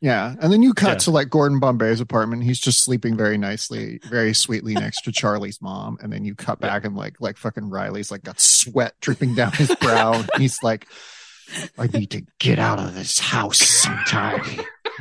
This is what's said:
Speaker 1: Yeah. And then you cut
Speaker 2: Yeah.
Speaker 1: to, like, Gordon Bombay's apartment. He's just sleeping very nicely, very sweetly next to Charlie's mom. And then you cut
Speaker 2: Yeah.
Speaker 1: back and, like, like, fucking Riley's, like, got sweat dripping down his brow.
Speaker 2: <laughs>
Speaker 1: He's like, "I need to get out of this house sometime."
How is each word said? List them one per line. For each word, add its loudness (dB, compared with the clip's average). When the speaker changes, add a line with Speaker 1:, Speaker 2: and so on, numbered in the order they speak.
Speaker 1:
Yeah. 0
And 4
then 6
you 6
cut 2
Speaker 2:
Yeah. 0
Speaker 1:
to, 0
like, 2
Gordon 4
Bombay's 2
apartment. -2
He's 0
just 2
sleeping 0
very 2
nicely, -6
very 2
sweetly 0
next -4
to -6
Charlie's -2
mom. -10
And -10
then -8
you -8
cut -8
Speaker 2:
Yeah. -2
Speaker 1:
back -4
and, -6
like, -10
like, -6
fucking -8
Riley's, -8
like, -12
got -6
sweat 4
dripping 0
down 2
his 2
brow. 2
Speaker 2:
<laughs> 0
Speaker 1:
He's 0
like, 0
"I 0
need -2
to -8
get 2
out 0
of -6
this -2
house 0
sometime." 2